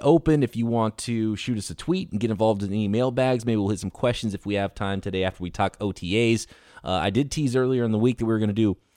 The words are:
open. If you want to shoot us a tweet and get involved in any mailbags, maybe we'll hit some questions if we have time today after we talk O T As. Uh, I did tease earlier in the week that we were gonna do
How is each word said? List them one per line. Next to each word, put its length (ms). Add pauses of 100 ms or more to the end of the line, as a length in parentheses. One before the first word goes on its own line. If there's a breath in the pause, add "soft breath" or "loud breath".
open. 400
If 120
you 120
want 320
to 360
shoot 220
us 140
a 40
tweet 360
and 100
get 100
involved 320
in 60
any 200
mailbags, 580
maybe 100
we'll 140
hit 100
some 100
questions 440
if 100
we 120
have 180
time 260
today 240
after 180
we 60
talk 320
O 120
T 420
As. 120 (380 loud breath)
Uh, 60
I 180
did 220
tease 260
earlier 280
in 80
the 60
week 200
that 80
we 80
were 40
gonna 140
do 240 (200 soft breath)